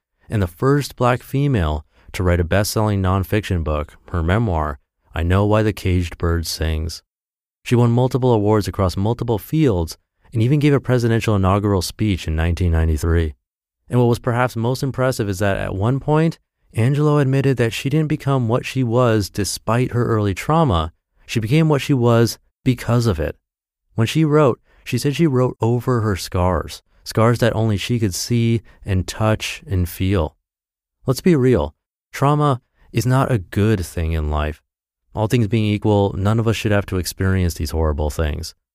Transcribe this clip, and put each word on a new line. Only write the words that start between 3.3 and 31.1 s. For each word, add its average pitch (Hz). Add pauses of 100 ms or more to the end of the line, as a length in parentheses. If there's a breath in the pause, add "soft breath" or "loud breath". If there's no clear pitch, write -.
book, 76 (140)
her 87
memoir, 82 (340)
I 80
Know 92
Why 107
the 107
Caged 90
Bird 85
Sings. 80 (600)
She -
won 120
multiple 123
awards 107
across 92
multiple 117
fields 104 (380 soft breath)
and 117
even 127
gave 143
a 135
presidential 117
inaugural 98
speech 104
in 78
nineteen 85
ninety-three. 82 (560)
And 120
what 123
was 117
perhaps 123
most 120
impressive 127
is 95
that 101
at 98
one 117
point, 156 (400)
Angelou 147
admitted 135
that 117
she -
didn't 151
become 139
what 113
she 131
was 113
despite 110
her 120
early 107
trauma. 117 (320)
She -
became 151
what 143
she 147
was 117 (260)
because 120
of 87
it. 76 (600)
When 113
she 160
wrote, 147 (220 soft breath)
she 123
said 143
she 160
wrote 127
over 120
her 104
scars, - (200)
scars 117
that 117
only 107
she 123
could 107
see 117 (240 soft breath)
and 95
touch -
and 90
feel. 92 (720)
Let's -